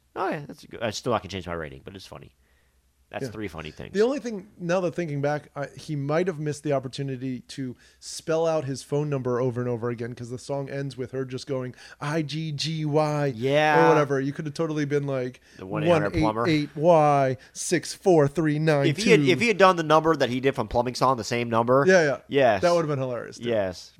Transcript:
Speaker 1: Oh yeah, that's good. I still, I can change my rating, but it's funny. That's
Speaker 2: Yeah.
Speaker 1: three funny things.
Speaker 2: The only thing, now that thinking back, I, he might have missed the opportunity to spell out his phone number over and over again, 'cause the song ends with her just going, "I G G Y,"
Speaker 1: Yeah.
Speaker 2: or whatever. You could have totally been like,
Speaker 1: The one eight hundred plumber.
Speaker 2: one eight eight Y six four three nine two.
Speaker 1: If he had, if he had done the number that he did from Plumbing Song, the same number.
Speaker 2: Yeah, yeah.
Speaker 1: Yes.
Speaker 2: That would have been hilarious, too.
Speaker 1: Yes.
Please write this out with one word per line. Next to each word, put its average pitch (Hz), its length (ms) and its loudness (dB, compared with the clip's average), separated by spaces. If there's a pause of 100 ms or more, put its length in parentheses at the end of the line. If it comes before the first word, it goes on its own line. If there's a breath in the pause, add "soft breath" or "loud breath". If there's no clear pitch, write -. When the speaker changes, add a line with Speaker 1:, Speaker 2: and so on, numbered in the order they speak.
(160)
Speaker 1:
Oh 381 120 -4
yeah, 185 200 -6
that's - 180 -20
good. - 160 -16
I 113 80 -4
still, 117 240 -6
I 107 60 0
can 92 100 -14
change 90 160 -10
my 87 80 -8
rating, 71 320 -10
but 98 100 -18
it's 95 120 -20
funny. - 240 -20 (800)
That's 107 140 -8
Speaker 2:
Yeah. 127 60 -8
Speaker 1:
three 107 160 -10
funny 80 220 -12
things. - 240 -16
Speaker 2:
The 196 80 0
only 254 180 0
thing, 208 280 -12 (120)
now 175 220 -2
that 170 140 -4
thinking 147 260 -6
back, 147 340 -4
I, 143 120 -8 (100)
he 151 180 -10
might 147 320 -2
have 160 120 -6
missed 151 240 -8
the 147 100 -2
opportunity 131 760 -6
to 127 260 -10 (240 soft breath)
spell - 480 -4
out 156 180 -2
his 131 160 -8
phone 147 280 -4
number 123 300 -2
over 123 220 -2
and 123 80 -4
over 120 220 -4
again, 120 240 -8
'cause 117 160 -12
the 123 80 -10
song 139 280 -6
ends 139 300 -8
with 127 140 -8
her 131 140 -4
just 127 200 -10
going, 127 300 -6 (260 loud breath)
"I 151 220 -2
G 156 280 -8
G 156 340 -4
Y," 147 500 0
Speaker 1:
Yeah. 147 500 4
Speaker 2:
or 147 40 6
whatever. 139 300 4
You 139 140 -4
could 160 120 -8
have 147 100 -10
totally 151 300 -2
been 143 200 -2
like, 127 340 -6 (200 soft breath)
Speaker 1:
The 95 80 -12
one 104 160 -4
eight 165 80 2
hundred 147 220 2
plumber. 117 280 2
Speaker 2:
one 143 80 2
eight 151 140 2
eight 143 120 -8
Y 147 640 4 (160 soft breath)
six - 400 -4
four 160 340 6
three 151 300 0
nine 151 280 2
two. 139 40 4
Speaker 1:
If 143 80 0
he 220 140 2
had, 214 100 8
if 147 200 4
he 233 60 2
had 180 120 2
done 185 160 8
the 165 80 -2
number 156 320 4
that 135 160 2
he 127 80 -2
did 127 160 0
from 113 120 -4
Plumbing 120 280 0
Song, 131 220 2
the 110 60 -4
same 120 280 -2
number. 120 360 4
Speaker 2:
Yeah, 185 160 6
yeah. 139 140 0 (100)
Speaker 1:
Yes. 131 360 4
Speaker 2:
That 175 100 4
would 175 80 2
have 156 80 -2
been 143 100 -2
hilarious, 117 380 -8
too. 117 100 -8
Speaker 1:
Yes. 101 520 -2